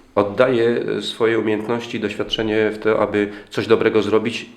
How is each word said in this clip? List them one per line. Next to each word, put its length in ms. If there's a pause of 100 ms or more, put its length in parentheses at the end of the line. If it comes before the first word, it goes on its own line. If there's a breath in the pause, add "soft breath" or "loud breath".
(160)
oddaję 640 (220)
swoje 380
umiejętności 580
i 20
doświadczenie 720
w 60
to, 220
aby 300 (200 loud breath)
coś 180
dobrego 340
zrobić 560